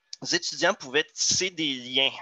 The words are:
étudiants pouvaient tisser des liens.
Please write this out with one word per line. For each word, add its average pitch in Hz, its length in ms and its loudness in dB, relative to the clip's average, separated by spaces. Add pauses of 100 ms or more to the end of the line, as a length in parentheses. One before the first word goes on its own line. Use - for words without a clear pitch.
(320)
étudiants 170 420 2
pouvaient 143 300 -2 (100)
tisser - 380 0
des 156 240 -2
liens. 127 340 2 (120)